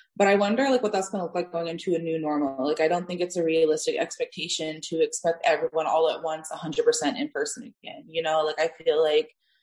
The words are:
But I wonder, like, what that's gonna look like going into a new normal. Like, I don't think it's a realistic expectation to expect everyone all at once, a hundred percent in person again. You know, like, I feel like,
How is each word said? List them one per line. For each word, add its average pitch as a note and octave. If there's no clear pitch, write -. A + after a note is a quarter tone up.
But G3+
I G3+
wonder, A3
like, B3
what G#3
that's F#3+
gonna F#3+
look E3
like F3
going E3
into E3+
a E3
new D#3+
normal. D3
Like, D#3
I D#3+
don't F3+
think F3+
it's F3
a E3+
realistic D#3+
expectation D#3+
to D#3+
expect E3+
everyone D#3
all D#3+
at -
once, D#3
a D#3
hundred D#3
percent D#3
in D3+
person C#3+
again. -
You D#3+
know, D#3
like, D#3
I E3
feel D#3+
like, D#3